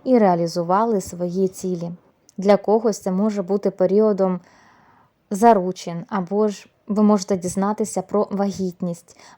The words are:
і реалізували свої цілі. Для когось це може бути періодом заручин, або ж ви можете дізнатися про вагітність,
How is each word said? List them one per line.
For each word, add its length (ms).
і 140
реалізували 800
свої 480
цілі. 420
Для 180
когось 420
це 120
може 320
бути 280
періодом 720
заручин, 800
або 400
ж 180
ви 140
можете 340
дізнатися 640
про 280
вагітність, 880